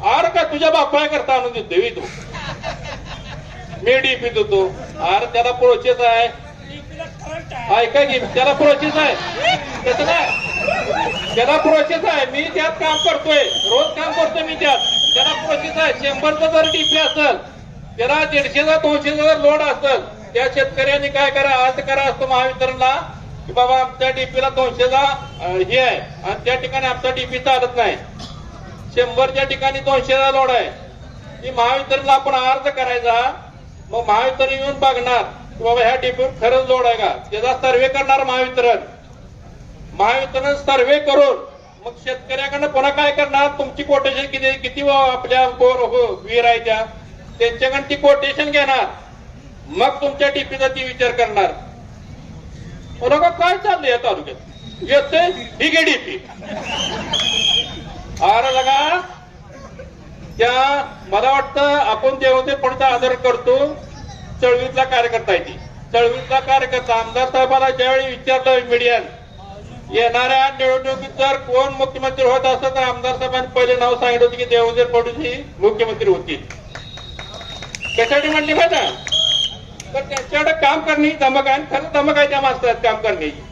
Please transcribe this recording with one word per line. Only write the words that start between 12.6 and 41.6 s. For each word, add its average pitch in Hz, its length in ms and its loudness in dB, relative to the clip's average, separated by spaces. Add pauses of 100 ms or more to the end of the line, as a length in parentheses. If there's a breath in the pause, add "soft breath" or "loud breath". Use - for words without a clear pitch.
काम 311 260 -2
करतोय, 302 480 2
रोज - 420 2
काम 320 260 -4
करतोय 320 300 0
मी 320 120 -6
त्यात. 294 240 2 (360)
त्याला - 320 0
प्रोसेस - 300 -2
आहे. 311 160 2
शंभरचा 294 540 0
जर 320 180 4
डीपी 311 340 2
असेल, 302 380 2 (640)
त्याला 285 260 2
दीडशेचा, 294 520 2
दोनशेचा 302 460 0
जर 311 160 6
लोड 294 240 4
असेल, 269 580 0 (140)
त्या 240 200 2
शेतकऱ्यांनी 277 540 0
काय 277 220 2
करा, 269 360 2
आज 262 140 0
करा 277 220 0
असतो 269 240 0
महावितरणला 262 680 0 (500)
की 180 60 -12
बाबा 247 280 4
आमच्या 262 300 -2
डीपीला 262 380 -2
दोनशेचा, 254 520 2 (420)
अ, 170 40 -6
हे 185 320 0
आहे 247 180 2
आणि - 480 -8
त्या 247 100 0
ठिकाणी 262 320 -4
आमचा 254 240 -2
डीपी 254 280 -6
चालत 254 380 0
नाही. 196 200 0 (1000)
शंभरच्या 262 480 2
ठिकाणी 269 340 -2
दोनशेचा 269 520 2
लोड 262 200 2
आहे. 208 200 0 (720)
ती 247 80 -8
महावितरणला 269 640 0
आपण 269 220 2
अर्ज 262 340 2
करायचा. 247 640 0 (580)
मग 233 180 -4
महावितरण 262 440 2
येऊन 269 260 -4
बघणार 247 440 2 (360)
की 220 60 -8
बाबा 240 160 2
ह्या 240 140 4
डीपीवर 254 340 -2 (120)
खरंच 254 280 2
लोड 254 180 4
आहे 233 100 4
का, 208 120 0 (220)
त्याचा 226 220 -2
सर्व्हे 262 360 2
करणार 269 360 2
महावितरण. 254 520 2 (1200)
महावितरण 262 560 0
सर्व्हे 277 440 2
करून 285 380 4 (480)